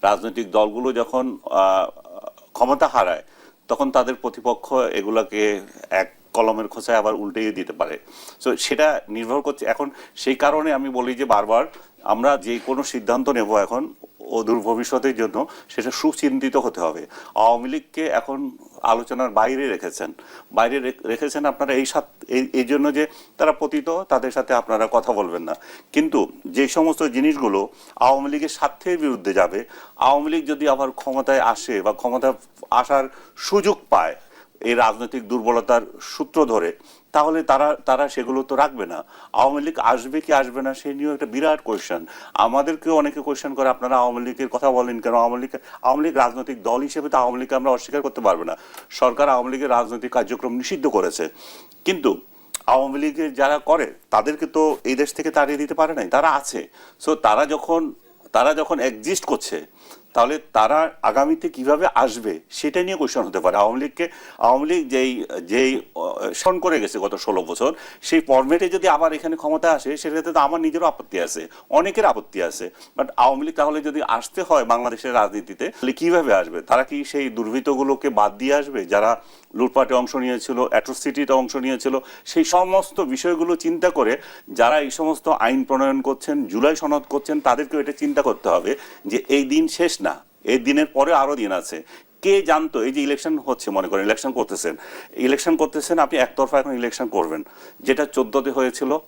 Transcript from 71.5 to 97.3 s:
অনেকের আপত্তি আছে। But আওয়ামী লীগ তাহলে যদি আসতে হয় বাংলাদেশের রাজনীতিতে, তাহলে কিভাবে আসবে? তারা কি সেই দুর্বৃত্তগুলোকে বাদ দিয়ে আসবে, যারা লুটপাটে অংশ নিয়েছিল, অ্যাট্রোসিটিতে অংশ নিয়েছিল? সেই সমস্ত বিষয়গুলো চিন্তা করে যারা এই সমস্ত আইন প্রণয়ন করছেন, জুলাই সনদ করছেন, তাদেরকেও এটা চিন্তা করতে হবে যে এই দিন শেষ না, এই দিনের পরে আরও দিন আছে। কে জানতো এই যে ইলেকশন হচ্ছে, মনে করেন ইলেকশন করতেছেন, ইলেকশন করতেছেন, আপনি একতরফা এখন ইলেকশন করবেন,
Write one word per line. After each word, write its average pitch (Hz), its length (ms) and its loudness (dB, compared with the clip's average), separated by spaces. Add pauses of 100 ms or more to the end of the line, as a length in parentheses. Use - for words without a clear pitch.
অনেকের 185 340 2
আপত্তি 110 380 0
আছে। 87 280 -4 (280)
But 135 80 0 (100)
আওয়ামী 135 300 4
লীগ 160 80 -6
তাহলে 151 260 0
যদি 147 220 -4
আসতে - 400 -4
হয় 151 220 2
বাংলাদেশের 120 500 -2
রাজনীতিতে, 104 540 0
তাহলে - 240 -4
কিভাবে 160 420 2
আসবে? 85 280 0
তারা 127 220 2
কি 143 200 -8
সেই 139 240 -4
দুর্বৃত্তগুলোকে 131 800 -2
বাদ 104 280 2
দিয়ে 131 160 0
আসবে, 139 300 -2
যারা 104 380 2 (320)
লুটপাটে 127 400 2
অংশ 127 220 0
নিয়েছিল, 127 540 -2
অ্যাট্রোসিটিতে 135 640 -2
অংশ 131 240 0
নিয়েছিল? 131 420 -2 (260)
সেই 165 200 0
সমস্ত 185 560 2
বিষয়গুলো 175 560 -2
চিন্তা 165 340 0
করে 131 280 0 (340)
যারা 127 280 4
এই 139 100 -4
সমস্ত 160 380 -4
আইন 131 360 2
প্রণয়ন 135 360 0
করছেন, 135 440 -2
জুলাই 117 320 2
সনদ 147 320 -2
করছেন, 147 320 -2
তাদেরকেও 143 400 0
এটা 139 120 -4
চিন্তা 143 300 0
করতে 117 260 0
হবে 90 280 2 (300)
যে 101 220 -2
এই 139 160 4
দিন 151 240 2
শেষ - 340 -2
না, - 140 -2 (280)
এই 127 140 2
দিনের 143 280 2
পরে 151 280 2
আরও 143 220 2
দিন 104 160 -2
আছে। 82 300 -6 (400)
কে - 200 4
জানতো 156 400 0
এই 127 100 -2
যে 143 100 0
ইলেকশন 143 360 -2
হচ্ছে, 131 320 -4
মনে 95 180 -2
করেন 98 160 0
ইলেকশন 110 280 0
করতেছেন, 101 440 -4 (400)
ইলেকশন 139 400 2
করতেছেন, 156 420 -2
আপনি 151 200 2
একতরফা 131 400 0
এখন 135 140 -2
ইলেকশন 120 360 -4
করবেন, 80 380 -2 (340)